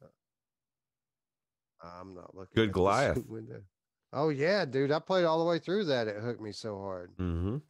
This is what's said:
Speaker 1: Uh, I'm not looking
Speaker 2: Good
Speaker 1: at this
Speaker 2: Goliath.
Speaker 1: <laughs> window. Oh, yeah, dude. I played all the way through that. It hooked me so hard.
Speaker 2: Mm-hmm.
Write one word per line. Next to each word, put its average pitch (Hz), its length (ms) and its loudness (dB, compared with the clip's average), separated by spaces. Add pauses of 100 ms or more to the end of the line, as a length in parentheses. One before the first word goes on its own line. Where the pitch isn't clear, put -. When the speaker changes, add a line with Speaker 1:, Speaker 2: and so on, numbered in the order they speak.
Speaker 1:
Uh, 80 40 -20 (1700)
I'm 87 320 -16
not 87 220 -18
looking 92 180 -12
Speaker 2:
Good 113 100 6
Speaker 1:
at 107 40 2
this 95 60 -2
Speaker 2:
Goliath. 98 520 4
Speaker 1:
<laughs> - 20 -20
window. 110 340 -12 (520)
Oh, 156 160 0
yeah, 165 360 2
dude. 135 260 2
I 156 80 2
played 185 260 2
all 160 140 4
the 165 100 2
way 170 80 2
through 185 280 -2
that. 123 220 2
It 104 140 -4
hooked 113 200 -6
me 107 100 -8
so 104 260 -8
hard. 92 400 -10
Speaker 2:
Mm-hmm. 90 400 -2 (120)